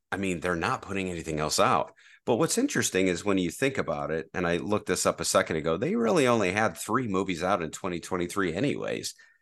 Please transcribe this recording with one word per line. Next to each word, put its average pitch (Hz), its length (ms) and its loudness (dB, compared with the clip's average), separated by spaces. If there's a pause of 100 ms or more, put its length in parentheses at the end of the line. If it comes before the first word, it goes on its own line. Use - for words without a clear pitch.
(120)
I 92 60 -4
mean, 92 240 -2
they're 90 140 0
not 107 260 -2
putting 95 280 -4
anything 78 300 -4
else 76 200 0
out. 104 340 2 (320)
But 123 100 2
what's 156 220 0
interesting 123 500 2
is 87 180 0
when 98 120 2
you 87 120 0
think 135 280 -2
about 76 340 -4
it, 80 220 -4
and 90 120 -2
I 85 120 2
looked 101 300 -2
this 90 180 0
up 92 140 2
a 82 60 -4
second 95 300 4
ago, 80 220 2
they 151 180 0
really 208 320 4
only 107 240 4
had 104 260 0
three 120 300 -2
movies 92 340 0
out 92 200 2
in 76 100 -4
twenty 90 280 -6
twenty-three 87 540 -2
anyways. 58 640 -4 (260)